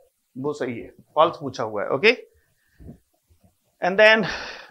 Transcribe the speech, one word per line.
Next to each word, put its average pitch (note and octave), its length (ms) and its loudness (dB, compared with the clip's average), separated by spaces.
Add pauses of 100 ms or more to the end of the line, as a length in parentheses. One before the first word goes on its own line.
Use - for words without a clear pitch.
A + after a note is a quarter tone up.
(380)
वो C#3+ 160 -6
सही B2 260 -8
है, - 100 -16
फॉल्स - 480 -2
पूछा C3+ 260 -8
हुआ G#2+ 200 -6
है। - 60 -6
okay, D#3+ 220 4 (1700)
and F#3 120 -2
then G#3+ 280 6 (460)